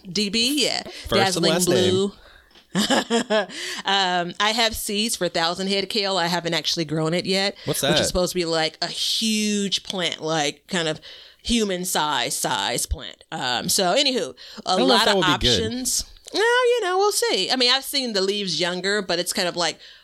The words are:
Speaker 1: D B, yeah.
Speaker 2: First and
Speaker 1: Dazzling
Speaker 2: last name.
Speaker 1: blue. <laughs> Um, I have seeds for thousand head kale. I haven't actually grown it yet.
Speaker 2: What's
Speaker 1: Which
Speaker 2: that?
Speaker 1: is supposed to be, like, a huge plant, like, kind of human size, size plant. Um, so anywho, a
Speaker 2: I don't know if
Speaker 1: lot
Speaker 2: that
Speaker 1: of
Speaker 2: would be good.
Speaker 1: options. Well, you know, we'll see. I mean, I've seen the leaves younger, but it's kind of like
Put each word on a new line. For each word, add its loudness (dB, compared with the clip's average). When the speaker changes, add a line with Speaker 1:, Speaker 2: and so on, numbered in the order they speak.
Speaker 1:
D 0
B, 2
yeah. -2
Speaker 2:
First -14
and 4
Speaker 1:
Dazzling 2
Speaker 2:
last 2
name. 4
Speaker 1:
blue. 2
<laughs> -
Um, 0
I 2
have 2
seeds -2
for 0
thousand 0
head 0
kale. 0
I 2
haven't -2
actually -2
grown -2
it -2
yet. 0
Speaker 2:
What's -2
Speaker 1:
Which 2
Speaker 2:
that? 2
Speaker 1:
is 2
supposed 0
to -8
be, -2
like, -2
a -4
huge -2
plant, -4
like, -2
kind -2
of -2
human 0
size, 0
size -2
plant. -10
Um, -2
so 2
anywho, 0
a -2
Speaker 2:
I 2
don't 4
know 6
if 6
Speaker 1:
lot 4
Speaker 2:
that 4
Speaker 1:
of 4
Speaker 2:
would 2
be 2
good. 2
Speaker 1:
options. -4
Well, 4
you 2
know, 0
we'll 4
see. 0
I 0
mean, 4
I've 2
seen -4
the 0
leaves -2
younger, 0
but -2
it's -4
kind -2
of -4
like 0